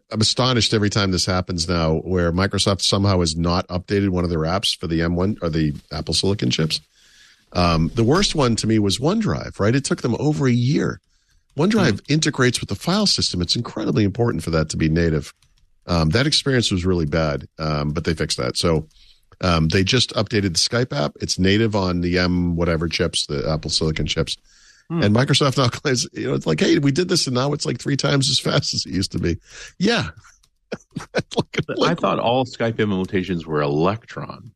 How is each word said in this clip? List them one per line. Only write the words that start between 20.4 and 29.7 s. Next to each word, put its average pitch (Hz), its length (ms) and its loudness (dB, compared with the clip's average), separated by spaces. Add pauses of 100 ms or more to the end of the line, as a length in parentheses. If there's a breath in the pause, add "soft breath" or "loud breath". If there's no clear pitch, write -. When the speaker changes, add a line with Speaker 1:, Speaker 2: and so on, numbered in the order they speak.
Speaker 1:
the 78 60 -2
Skype 120 360 -2
app. 73 240 -2
It's 82 200 -4
native 104 360 4
on 90 260 0
the 87 180 2
M 90 380 2
whatever 85 300 0
chips, - 380 -2
the 69 240 -4
Apple 78 220 -4
Silicon 78 340 0
chips. - 320 -4 (540 soft breath)
Speaker 3:
Hmm. 170 100 -2
Speaker 1:
And 104 140 2
Microsoft 139 420 2
now 131 100 4
<laughs> - 20 0
claims, 135 440 -2
you 110 140 -6
know, 139 80 -2
it's 135 100 -4
like, 156 140 0
"Hey, 165 180 4
we 139 140 2
did 180 180 0
this, 175 160 0
and 131 80 -2
now 131 200 0
it's, 143 120 -6
like, 135 140 -4
three 139 180 -2
times 139 320 2
as 135 100 0
fast - 360 0
as - 100 -4
it - 80 -12
used 95 200 -2
to - 60 -2
be." 85 180 0 (420 loud breath)